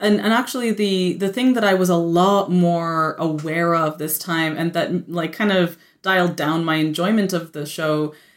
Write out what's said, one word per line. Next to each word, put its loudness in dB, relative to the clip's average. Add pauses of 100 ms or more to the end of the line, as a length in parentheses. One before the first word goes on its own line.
And, 2
and 0
actually -2
the, 0
the -2
thing 2
that 0
I 4
was 2
a 4
lot 2
more 2
aware 0
of 0
this -4
time -2
and -2
that, -4
like, -4
kind -2
of 0 (240)
dialed 0
down -2
my 0
enjoyment 0
of -4
the -10
show -2 (240)